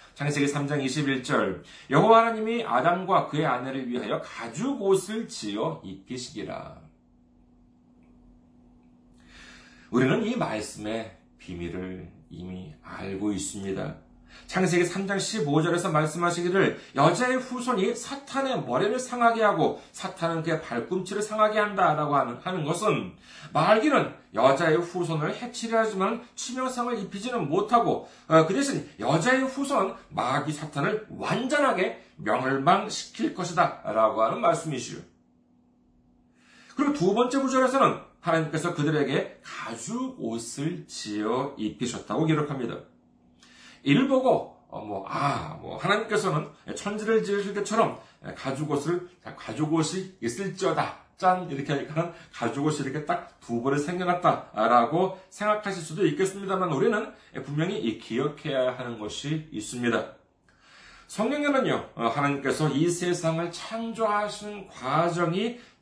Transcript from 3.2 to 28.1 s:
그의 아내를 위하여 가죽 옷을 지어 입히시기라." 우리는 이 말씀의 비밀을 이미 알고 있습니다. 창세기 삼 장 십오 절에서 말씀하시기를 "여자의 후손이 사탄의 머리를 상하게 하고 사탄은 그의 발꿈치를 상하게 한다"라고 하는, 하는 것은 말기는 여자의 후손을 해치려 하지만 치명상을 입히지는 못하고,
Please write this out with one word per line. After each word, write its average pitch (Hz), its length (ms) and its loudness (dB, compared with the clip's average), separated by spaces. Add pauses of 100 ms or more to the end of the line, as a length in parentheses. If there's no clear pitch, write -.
그의 156 180 0
아내를 131 420 -2
위하여 120 320 -2
가죽 190 600 -6
옷을 196 460 2
지어 113 540 -6
입히시기라." 95 960 -12 (3250)
우리는 151 360 4
이 247 100 0
말씀의 110 800 -6 (220)
비밀을 87 760 -10 (180)
이미 92 520 -14
알고 98 500 -6
있습니다. 98 640 -6 (520)
창세기 180 380 2
삼 190 200 -4
장 196 140 -2
십오 156 420 0
절에서 175 300 0
말씀하시기를 170 880 2 (160)
"여자의 233 400 4
후손이 240 580 -2
사탄의 - 680 -4
머리를 175 340 0
상하게 233 460 2
하고 175 360 2 (120)
사탄은 165 500 -4
그의 160 180 0
발꿈치를 185 640 -4
상하게 214 380 2
한다"라고 151 560 2
하는, 120 220 0
하는 185 260 -4
것은 147 500 0 (380)
말기는 226 600 4 (220)
여자의 147 440 6
후손을 160 580 -2
해치려 233 420 -2
하지만 214 560 0
치명상을 247 640 -4
입히지는 196 500 -4
못하고, 202 600 2 (160)